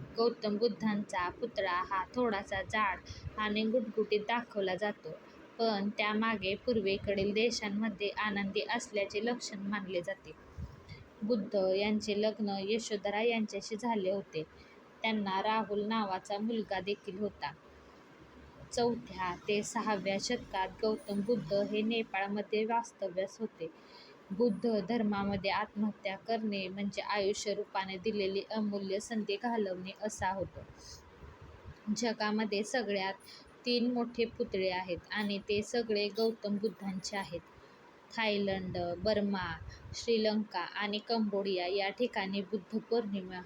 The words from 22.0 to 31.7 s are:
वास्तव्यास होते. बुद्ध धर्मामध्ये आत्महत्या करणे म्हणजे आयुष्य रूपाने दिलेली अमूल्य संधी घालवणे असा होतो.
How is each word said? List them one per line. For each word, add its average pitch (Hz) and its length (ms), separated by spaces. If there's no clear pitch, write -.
वास्तव्यास 196 760
होते. 165 300
बुद्ध 226 480
धर्मामध्ये 202 600
आत्महत्या 202 640
करणे 214 400
म्हणजे 196 340
आयुष्य 202 520
रूपाने 190 500
दिलेली 196 480
अमूल्य 202 480
संधी 214 360
घालवणे 190 560
असा 202 320
होतो. - 320